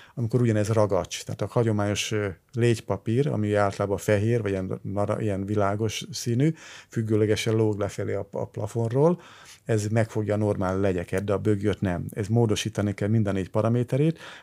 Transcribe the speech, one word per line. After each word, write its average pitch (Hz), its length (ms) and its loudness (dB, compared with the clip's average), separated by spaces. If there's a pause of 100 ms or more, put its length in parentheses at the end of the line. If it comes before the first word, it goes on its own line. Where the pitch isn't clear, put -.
(160)
amikor 120 260 0
ugyanez 107 260 2
ragacs, 101 560 0
tehát - 180 -8
a 104 80 -2
hagyományos, 104 640 0
ö, 104 160 -2 (260)
légypapír, 117 760 0
ami 107 260 0
általában 101 440 2
fehér, 107 440 2
vagy 101 100 -2
ilyen 95 300 -4
nara-, 104 400 -2
ilyen 98 240 -2
világos 104 680 0
színű, 131 420 0 (360)
függőlegesen 110 640 0
lóg 107 240 2
lefelé 101 340 -4
a, 98 180 -6
a - 160 -4
plafonról, 117 760 0 (440)
ez 110 220 0
megfogja 107 460 0
a 104 40 2
normál 98 420 0
legyeket, 95 440 0
de 101 100 0
a 95 40 2
bögyöt 104 440 0
nem. 92 320 -2
Ez 101 140 -6
módosítani 107 640 2
kell 101 140 -2
mind 110 200 2
a 98 40 0
négy 95 180 -2
paraméterét, 120 680 0 (240)